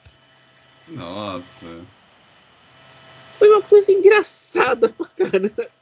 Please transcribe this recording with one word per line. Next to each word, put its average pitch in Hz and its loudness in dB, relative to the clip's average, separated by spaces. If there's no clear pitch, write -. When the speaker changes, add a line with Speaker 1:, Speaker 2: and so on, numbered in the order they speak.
Speaker 1:
Nossa. 90 -16
Speaker 2:
Foi 415 4
uma 427 4
coisa 403 2
engraçada 381 0
pra - -10
caramba. 202 -6